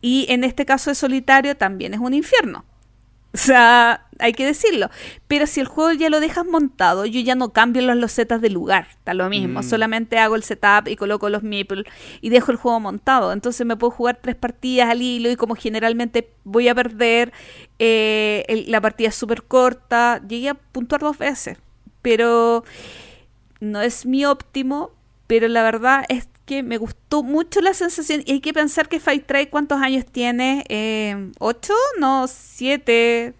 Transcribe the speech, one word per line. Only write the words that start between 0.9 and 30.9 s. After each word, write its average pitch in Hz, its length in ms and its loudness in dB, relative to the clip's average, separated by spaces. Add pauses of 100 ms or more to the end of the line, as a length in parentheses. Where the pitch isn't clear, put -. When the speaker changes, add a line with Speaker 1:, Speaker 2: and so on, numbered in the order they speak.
Speaker 1:
solitario 269 600 2
también 190 360 -4
es 214 60 -6
un 247 160 -4
infierno. 311 500 0 (680)
O - 40 -6
sea, 240 720 6 (120)
hay 233 140 0
que 262 120 -2
decirlo. 294 440 0 (380)
Pero 294 200 2
si 285 140 -4
el 262 60 -2
juego 320 260 0
ya 311 160 0
lo 302 100 2
dejas 320 260 -2
montado, 208 600 0
yo 226 160 -2
ya 254 140 0
no 254 180 -4
cambio 240 300 2
las 247 120 2
losetas 233 460 -2
de 226 80 2
lugar. 185 380 0 (180)
Da 180 80 -6
lo 190 160 -2
mismo. 196 300 -4
Speaker 2:
Mm. - 40 -6
Speaker 1:
Solamente 226 540 -2
hago 226 180 4
el 220 80 -4
setup 208 440 2
y 220 100 -6
coloco 208 320 -4
los 202 140 -4
meeples 196 420 -6 (340)
y 226 100 -6
dejo 240 220 4
el 240 60 0
juego 240 240 0
montado. 208 500 0
Entonces 233 340 -4
me 233 120 -4
puedo 240 140 0
jugar 240 300 -2
tres 247 140 -6
partidas 247 540 0
al 240 120 0
hilo 240 280 -2
y 247 80 0
como 226 180 -2
generalmente 233 760 -2 (100)
voy 233 240 2
a 240 80 4
perder, 240 560 0 (480)
eh, 214 680 0
el, 220 220 -4
la 220 100 2
partida 220 280 0
es 214 60 -6
súper 226 280 -6
corta. 240 840 2
Llegué 240 220 -6
a 285 60 -6
puntuar 262 460 -6
dos 302 180 -4
veces. - 380 -6 (440)
Pero 233 640 2 (960)
no 208 200 -6
es 233 240 -4
mi 269 200 0
óptimo, 277 680 -4 (360)
pero 226 200 4
la 233 160 2
verdad 226 460 2
es 254 180 -4 (180)
que 277 180 -4
me 233 140 -6
gustó 247 460 -4
mucho 320 380 0
la 370 120 2
sensación. 311 520 -4
Y 269 80 -2
hay 277 80 -2
que 302 100 -6
pensar 302 380 -2
que 320 100 -4
Fight 294 260 -2
Tribe, 277 240 -2
¿cuántos 294 320 -2
años 262 240 0
tiene? 247 640 -2
Eh, 214 720 -4